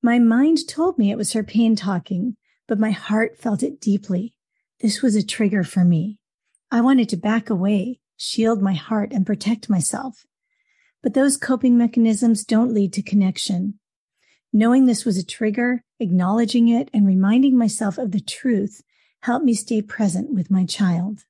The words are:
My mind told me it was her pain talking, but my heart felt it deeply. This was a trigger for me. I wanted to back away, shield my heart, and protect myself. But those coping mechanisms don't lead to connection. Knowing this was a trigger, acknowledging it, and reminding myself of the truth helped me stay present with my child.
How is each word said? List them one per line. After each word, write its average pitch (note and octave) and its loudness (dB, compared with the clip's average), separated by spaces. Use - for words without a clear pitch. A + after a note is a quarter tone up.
My A#3+ 2
mind B3 2
told F4 -2
me G3+ 2
it A3 -4
was - -6
her A3 -2
pain A3+ 2
talking, F#3+ -4
but G#3 -2
my G#3+ 0
heart A3 -2
felt G#3 -4
it - -6
deeply. G3+ -4
This G#3+ -2
was A3 2
a G#3 0
trigger G3+ -2
for F3+ 0
me. F3 0
I A#3+ 2
wanted B3 2
to F#3+ -2
back A3 -2
away, G3+ -2
shield A3 -2
my G3 0
heart, G#3 -4
and G3 0
protect G#3 -4
myself. G#3 -4
But A3 -2
those C4+ 2
coping B3 2
mechanisms A3+ 2
don't A#3 0
lead G3+ 0
to G3+ -4
connection. F#3+ -2
Knowing A#3+ 4
this A3+ 0
was G3 0
a F#3 -4
trigger, A#3+ -4
acknowledging A3 2
it, A#3+ 0
and G#3 2
reminding G#3 4
myself A3 0
of A#3 -6
the F#3+ -2
truth G#3 -4
helped B3 -2
me A#3+ 4
stay G#3+ -2
present G3+ -4
with F#3 -4
my F#3 2
child. F#3 -2